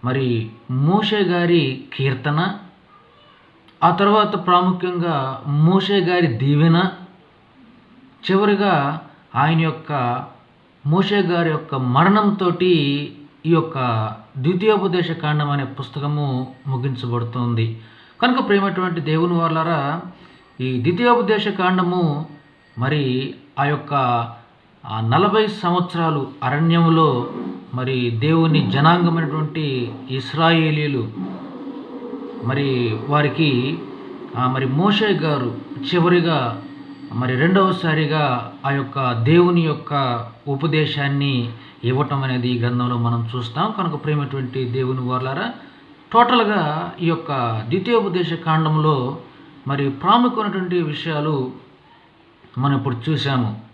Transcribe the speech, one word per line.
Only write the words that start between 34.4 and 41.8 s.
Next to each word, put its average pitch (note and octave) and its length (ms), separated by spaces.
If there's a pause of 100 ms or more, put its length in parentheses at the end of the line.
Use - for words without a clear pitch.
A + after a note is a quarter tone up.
మరి C3 180
మోషే G3+ 420
గారు D3 500 (360)
చివరిగా, E3 680 (520)
మరి B2+ 220
రెండవసారిగా D#3 1160 (120)
ఆ C#3 60
యొక్క C3+ 420
దేవుని E3+ 480
యొక్క C#3 640 (220)
ఉపదేశాన్ని C#3+ 1040 (340)